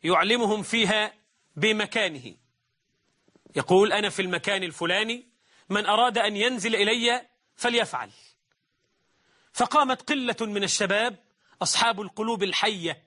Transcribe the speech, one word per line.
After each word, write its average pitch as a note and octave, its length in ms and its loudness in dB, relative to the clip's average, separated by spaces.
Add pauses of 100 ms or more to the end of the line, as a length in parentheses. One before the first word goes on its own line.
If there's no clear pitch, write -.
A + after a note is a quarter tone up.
يعلمهم G3+ 580 2
فيها G#3+ 520 0 (420)
بمكانه. F#3+ 800 -2 (1200)
يقول: G3 380 4
"أنا G#3 160 0
في - 120 -6
المكان F#3 420 -2
الفلاني، G3 640 -4 (420)
من G#3 160 -2
أراد A3 320 2
أن G#3 180 0
ينزل A3+ 400 0
إلي A#3 460 0 (340)
فليفعل". A3 540 -2 (1400)
فقامت C4 560 2
قلة C4 320 -2
من G#3 220 -4
الشباب G3+ 520 0 (460)
أصحاب G#3 400 0
القلوب G#3+ 420 -4
الحية F#3 640 -2